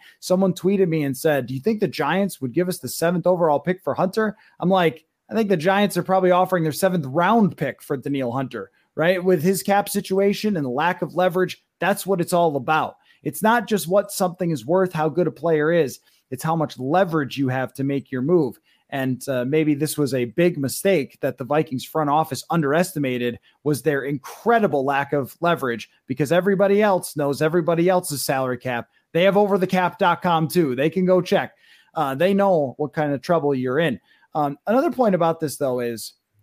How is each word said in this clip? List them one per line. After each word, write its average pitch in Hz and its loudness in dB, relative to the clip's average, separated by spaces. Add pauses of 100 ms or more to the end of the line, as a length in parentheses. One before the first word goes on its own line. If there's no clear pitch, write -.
(200)
Someone 185 2
tweeted 190 0
me 160 0
and 135 -4
said, 139 0
"Do 131 -8
you 135 -6
think 214 -2
the 190 0
Giants 160 -2
would 123 -6
give 180 0
us 180 -6
the 123 -8
seventh 170 0
overall 165 2
pick 180 -4
for 131 -2
Hunter?" 202 -2 (240)
I'm 165 0
like, 175 0 (240)
"I - -10
think 220 0
the 190 2
Giants 190 2
are 170 0
probably 185 2
offering 180 2
their 156 0
seventh 180 0
round 175 2
pick 135 -6
for - -4
Danielle 135 -4
Hunter," 120 -6 (240)
right? 175 0
With 180 2
his 190 0
cap 202 2
situation 202 0
and 147 -2
the 123 -4
lack 165 -2
of 165 -6
leverage, 180 0 (160)
that's 196 -2
what 190 0
it's 170 -2
all 170 2
about. 135 -2 (280)
It's - -6
not 226 2
just 175 -2
what 202 0
something 180 -2
is 123 -4
worth, 185 2
how 156 0
good 160 0
a 151 -2
player 156 0
is. 156 0 (320)
It's 127 -10
how 160 0
much 156 -4
leverage 156 0
you 135 0
have 127 -4
to 135 -4
make 139 -4
your 127 -4
move. 147 0 (300)
And, 131 -4
uh, 127 -2
maybe 151 2
this 147 -4
was 139 0
a 123 0
big 170 0
mistake 143 -2
that 135 -4
the 135 -10
Vikings 147 -2
front 151 -2
office 151 -2
underestimated, 139 -2 (240)
was 143 -2
their 139 0
incredible 147 0
lack 139 0
of 139 -2
leverage, 131 -2 (160)
because 139 -2
everybody 196 2
else 190 0
knows 143 -2
everybody 170 2
else's 180 0
salary 131 -2
cap. 123 -6 (240)
They 170 2
have 196 4
over 202 4
the 180 2
cap 180 0
dot 175 2
com 160 2
too. 143 0
They 151 2
can 185 0
go 180 4
check. 175 -2 (380)
Uh, 139 -2
they 180 2
know 185 2
what 147 -4
kind 151 -2
of 139 -4
trouble 147 0
you're 127 0
in. 139 0 (340)
Um, 143 -2
another 254 0
point 233 2
about 165 0
this, 147 -4
though, 127 -2
is 120 -8 (300)